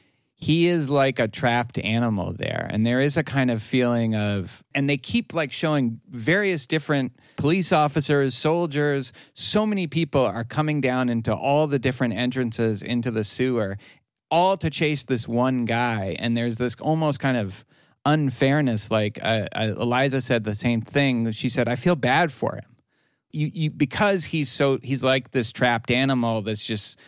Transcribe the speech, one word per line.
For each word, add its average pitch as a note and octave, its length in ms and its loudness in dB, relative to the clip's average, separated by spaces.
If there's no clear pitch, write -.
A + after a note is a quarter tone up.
he E3+ 300 2
is E3 220 0
like C3+ 280 2
a A#2 80 2
trapped A#2 520 -2
animal G#2 540 0
there. - 380 -4
And A2 160 0
there B2 140 2
is C#3+ 160 0
a D#3 80 0
kind C3 260 0
of A2 120 -2
feeling A#2+ 520 0
of, G2+ 480 -2
and C#3 140 0
they C#3+ 100 2
keep, - 360 -4
like, D#3 160 -2
showing C#3 580 0
various E3 580 0
different C#3+ 500 -2
police E3+ 360 2
officers, C#3+ 600 2
soldiers. D3 760 0
So - 320 0
many G3+ 220 -2
people D3+ 380 0
are A2+ 200 -2
coming D3+ 380 -2
down B2+ 260 2
into A#2 260 0
all D3 320 2
the C#3 120 0
different A#2+ 360 -2
entrances A#2 680 -2
into A#2+ 280 -2
the A2 140 -2
sewer, A2 540 -2
all F3+ 280 4
to E3 100 -2
chase D3+ 380 -2
this A#2 200 -2
one B2 380 0
guy. A2 540 -2
And A#2 180 0
there's A#2 220 -2
this B2 180 -2
almost D#3 420 0
kind C3 200 0
of G2 260 -6
unfairness. C#3 840 2
Like, G#2+ 320 0
uh, A2 300 0
uh, A2 260 -2
Eliza B2+ 420 2
said A#2 240 0
the G#2+ 100 -4
same A#2 280 0
thing. B2 500 0
She B2 160 -4
said, A#2+ 180 0
"I A#2+ 100 0
feel F3 200 2
bad C#3+ 340 2
for - 260 -6
him." - 200 -18
You, D3+ 200 -2
you, D3+ 180 -2
because F3 560 0
he's D#3 240 -2
so, C#3 320 2
he's B2 200 -4
like C3 280 0
this A#2 220 -2
trapped A#2+ 380 0
animal A#2+ 520 2
that's G#2+ 220 -6
just - 440 -4